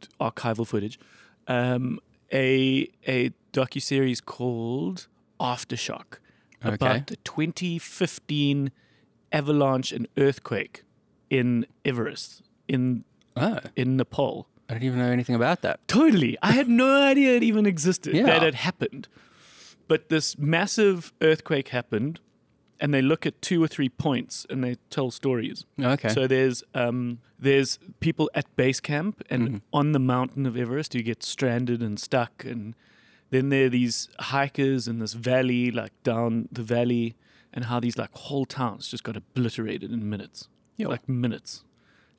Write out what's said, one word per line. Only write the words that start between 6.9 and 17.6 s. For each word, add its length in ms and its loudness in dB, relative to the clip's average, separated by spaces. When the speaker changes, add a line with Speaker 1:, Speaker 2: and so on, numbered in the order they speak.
Speaker 1:
the 100 -12
twenty 640 -4
fifteen 920 -2
avalanche 600 2
and 240 -6
earthquake 680 0
in 360 2
Everest 600 -6
in, 360 0
Speaker 2:
Oh. 240 -2
Speaker 1:
in 220 2
Nepal. 500 -2
Speaker 2:
I 40 -6
didn't 120 -4
even 140 0
know 120 2
anything 240 0
about 280 2
that. 240 -4
Speaker 1:
Totally. 560 4
I 80 4
had 180 4
no 340 6
idea 320 6
it 80 4
even 220 4